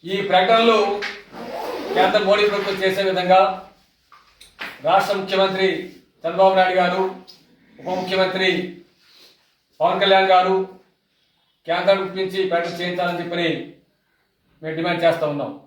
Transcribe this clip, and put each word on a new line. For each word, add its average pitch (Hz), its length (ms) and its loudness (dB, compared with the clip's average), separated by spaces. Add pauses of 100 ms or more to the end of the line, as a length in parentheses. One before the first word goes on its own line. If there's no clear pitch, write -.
(120)
ఈ 196 40 -4 (140)
ప్రకటనలు 220 480 4 (1160)
కేంద్ర 220 340 2
మోడీ 208 220 4
ప్రభుత్వం 196 340 -4
చేసే 190 260 0
విధంగా 180 300 4 (1500)
రాష్ట్ర 190 320 2
ముఖ్యమంత్రి 190 480 0 (540)
చంద్రబాబు 190 360 2
నాయుడు 185 220 4
గారు, 185 240 0 (760)
ఉప 160 80 -14 (120)
ముఖ్యమంత్రి 185 500 -2 (1300)
పవన్ 175 240 0
కళ్యాణ్ 190 300 4
గారు 185 220 4 (1120)
కేంద్రం 185 380 2
ఒప్పించి 185 440 -4
ప్రకటన 170 320 -2
చేయించాలని 175 400 -4
చెప్పని 170 280 -4 (1120)
మేము 160 180 -8
డిమాండ్ 165 260 -2
చేస్తా 156 280 2
ఉన్నాం. 139 200 -8 (140)